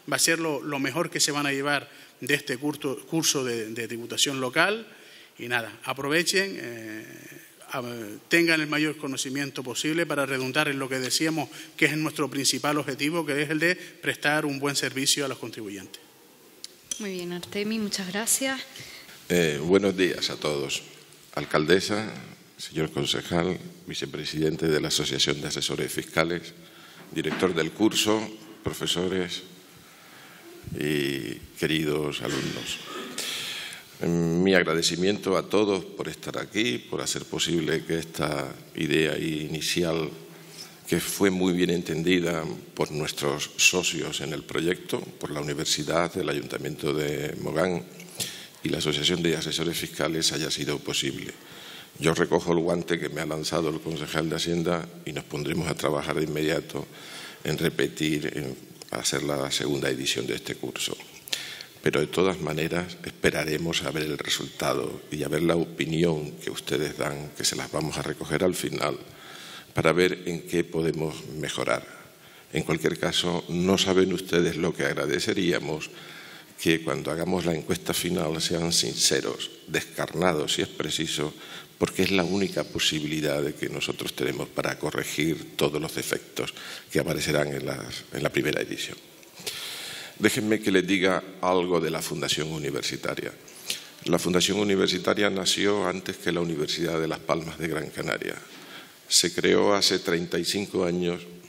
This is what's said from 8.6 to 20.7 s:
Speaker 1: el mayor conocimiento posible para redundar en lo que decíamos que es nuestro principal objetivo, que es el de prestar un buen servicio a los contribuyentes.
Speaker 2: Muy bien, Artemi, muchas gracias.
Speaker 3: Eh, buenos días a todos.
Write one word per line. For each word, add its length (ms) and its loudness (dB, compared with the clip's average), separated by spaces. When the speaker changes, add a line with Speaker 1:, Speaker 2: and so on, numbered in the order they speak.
Speaker 1:
el 60 -2
mayor 300 2
conocimiento 640 -4
posible 420 0
para 220 2
redundar 400 2
en 100 0
lo 120 -2
que 100 0
decíamos 500 0
que 100 4
es 120 2
nuestro 320 -2
principal 480 0
objetivo, 480 -2
que 160 0
es 80 -2
el 80 0
de 180 4
prestar 720 0
un 140 -2
buen 160 0
servicio 500 2
a 20 0
los 120 -4
contribuyentes. 600 -10
Speaker 2:
Muy 140 -6
bien, 220 -6
Artemi, 440 -4
muchas 300 -2
gracias. 540 0
Speaker 3:
Eh, 340 4
buenos 360 6
días 320 2
a 80 -4
todos. 440 -2